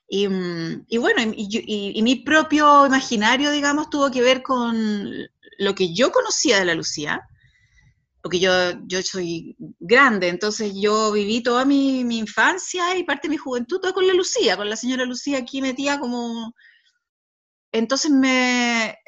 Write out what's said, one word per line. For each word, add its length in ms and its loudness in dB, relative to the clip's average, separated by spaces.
Y, 180 0
mm, 600 -4
y 100 -2
bueno, 240 2
y, 220 -4
y 60 -8
yo, 140 -2
y, 320 -6
y 60 0
mi 140 4
propio 720 4
imaginario, 640 2
digamos, 400 -2
tuvo 180 2
que 140 -2
ver 180 4
con 680 -2
lo 160 0
que 180 0
yo 180 4
conocía 460 2
de 80 2
la 80 0
Lucía, 480 -4
porque 160 -2
yo, 120 4
yo 160 -4
soy 560 -6
grande, 680 2
entonces 460 -4
yo 360 2
viví 320 0
toda 200 2
mi, 400 2
mi 140 -2
infancia 800 -2
y 60 -4
parte 240 -4
de 60 -2
mi 40 -4
juventud 420 -6
toda 140 -4
con 140 2
la 80 4
Lucía, 420 2
con 100 -4
la 80 -4
señora 300 -4
Lucía 320 -4
aquí 240 -6
metida 380 -2
como... 560 -6
Entonces 380 -2
me, 880 2